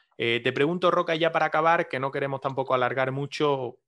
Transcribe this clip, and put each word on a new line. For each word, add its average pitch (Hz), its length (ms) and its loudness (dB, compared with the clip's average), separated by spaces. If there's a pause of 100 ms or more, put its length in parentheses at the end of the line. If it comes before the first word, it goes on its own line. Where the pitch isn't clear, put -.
(180)
Eh, 117 260 0
te 131 80 2
pregunto, 170 380 2
Roca, 170 260 2
ya 160 160 2
para 156 160 0
acabar, 165 400 2
que 131 120 -4
no 139 120 -4
queremos 139 300 -4
tampoco 135 320 -2
alargar 127 380 0
mucho, 139 760 -2